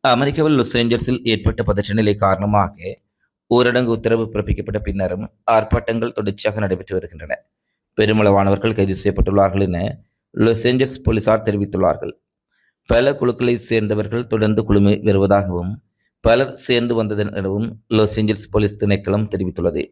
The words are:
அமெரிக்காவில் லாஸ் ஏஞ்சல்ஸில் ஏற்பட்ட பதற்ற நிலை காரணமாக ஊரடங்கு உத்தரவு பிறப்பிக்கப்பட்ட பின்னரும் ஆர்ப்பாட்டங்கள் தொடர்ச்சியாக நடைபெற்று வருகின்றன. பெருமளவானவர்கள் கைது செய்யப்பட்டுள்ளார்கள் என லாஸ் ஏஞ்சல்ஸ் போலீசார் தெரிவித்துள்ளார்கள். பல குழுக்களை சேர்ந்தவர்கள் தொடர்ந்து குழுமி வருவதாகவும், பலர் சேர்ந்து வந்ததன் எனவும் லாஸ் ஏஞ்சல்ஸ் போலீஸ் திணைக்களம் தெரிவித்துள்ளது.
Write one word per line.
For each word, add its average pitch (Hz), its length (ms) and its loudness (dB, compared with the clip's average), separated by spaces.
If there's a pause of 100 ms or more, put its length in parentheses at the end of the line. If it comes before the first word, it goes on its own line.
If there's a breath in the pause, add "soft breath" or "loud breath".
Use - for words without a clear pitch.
அமெரிக்காவில் 139 520 2
லாஸ் 123 200 0
ஏஞ்சல்ஸில் 120 480 0
ஏற்பட்ட 110 380 -2
பதற்ற 101 320 -2
நிலை 107 200 2
காரணமாக 101 600 0 (760)
ஊரடங்கு 123 400 2
உத்தரவு 113 340 0
பிறப்பிக்கப்பட்ட 104 540 -4
பின்னரும் 95 460 -4 (220)
ஆர்ப்பாட்டங்கள் 113 680 0
தொடர்ச்சியாக 104 480 -4
நடைபெற்று 92 340 -4
வருகின்றன. 85 380 -8 (680)
பெருமளவானவர்கள் 104 760 2
கைது 95 180 0
செய்யப்பட்டுள்ளார்கள் 98 720 2
என 87 120 -4 (560)
லாஸ் 113 320 2
ஏஞ்சல்ஸ் 127 360 0
போலீசார் 110 440 0
தெரிவித்துள்ளார்கள். 101 680 -2 (760)
பல 127 260 2
குழுக்களை 123 460 0
சேர்ந்தவர்கள் 110 680 -2
தொடர்ந்து 107 360 2
குழுமி 101 360 4
வருவதாகவும், 98 720 2 (520)
பலர் 120 320 2
சேர்ந்து 120 380 0
வந்ததன் 104 400 -2
எனவும் 98 340 -2 (220)
லாஸ் 107 280 2
ஏஞ்சல்ஸ் 107 320 -2
போலீஸ் 104 280 0
திணைக்களம் 101 500 0
தெரிவித்துள்ளது. 85 640 -4